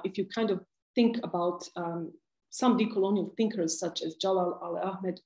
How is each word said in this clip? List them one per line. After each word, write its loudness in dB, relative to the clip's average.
if -2
you 0
kind 0
of 0
think 6
about, -2
um, -6
some 4
decolonial 0
thinkers 0
such -4
as -6
Jalal 0
Al-Ahmed -4